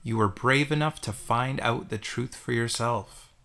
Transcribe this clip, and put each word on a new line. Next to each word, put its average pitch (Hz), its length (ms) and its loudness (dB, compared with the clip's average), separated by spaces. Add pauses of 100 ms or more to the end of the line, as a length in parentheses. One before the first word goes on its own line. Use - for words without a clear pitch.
You 113 140 -2
were 110 100 6
brave 135 440 2
enough 151 300 0
to 113 100 -6
find 123 500 0
out 117 280 0
the 117 80 -4
truth - 380 -6
for - 180 -4
yourself. 117 800 -2 (140)